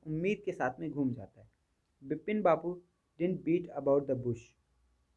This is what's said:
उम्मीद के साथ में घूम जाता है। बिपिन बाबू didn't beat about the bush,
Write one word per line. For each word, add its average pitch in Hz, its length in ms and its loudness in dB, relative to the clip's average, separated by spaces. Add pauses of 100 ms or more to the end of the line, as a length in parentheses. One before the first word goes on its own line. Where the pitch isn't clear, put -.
उम्मीद 180 380 0
के 185 60 -4
साथ 131 280 -2
में 160 120 -6
घूम 131 220 0
जाता 101 280 -14
है। 107 120 -20 (500)
बिपिन 156 380 -2
बाबू 175 400 2 (380)
didn't 180 260 -2
beat 165 240 2 (100)
about 139 280 4
the 131 160 0
bush, 120 180 -2 (760)